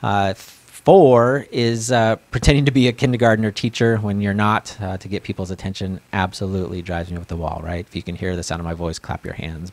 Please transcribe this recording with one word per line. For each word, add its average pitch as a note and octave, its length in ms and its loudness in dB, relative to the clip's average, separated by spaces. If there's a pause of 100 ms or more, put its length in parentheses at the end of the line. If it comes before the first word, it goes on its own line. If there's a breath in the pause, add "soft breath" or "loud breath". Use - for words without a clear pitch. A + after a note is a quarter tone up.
Uh, G2+ 340 0
four C3 1160 4
is, A#2 400 -2
uh, A2+ 240 4 (160)
pretending C#3+ 340 4
to C#3 60 2
be B2+ 160 4
a A#2+ 60 4
kindergartner A2+ 580 2
teacher A#2 460 0
when G#2 240 -2
you're G2+ 120 0
not, G#2+ 460 0
uh, F#2+ 180 -6
to F#2 100 -12
get F#2+ 160 -6
people's F#2+ 280 -8
attention F#2+ 480 -8 (140)
absolutely F#2 680 -4
drives F2 300 -6
me F2 60 -8
up F2 100 -12
the F2 80 -10
wall, E2 280 -6
right? E2+ 240 -6
If - 80 -16
you E2 60 -6
can F2 140 -8
hear F#2 200 -4
the E2+ 80 -6
sound E2+ 180 -6
of E2+ 40 -8
my E2 80 -6
voice, E2 240 -6
clap - 280 -10
your F2 80 -10
hands E2 400 -12